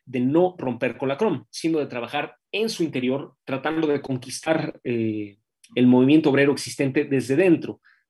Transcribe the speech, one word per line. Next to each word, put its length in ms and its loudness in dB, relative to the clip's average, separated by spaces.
de 160 -4
no 360 2
romper 400 -4
con 120 -4
la 80 -2
crom, 340 -2
sino 260 -2
de 80 -2
trabajar 520 -8
en 180 -2
su 140 -4
interior, 600 -4
tratando 420 -2
de 160 0
conquistar, 800 -6
eh, 540 -4
el 120 6
movimiento 440 6
obrero 220 4
existente 520 -2
desde 300 0
dentro, 460 2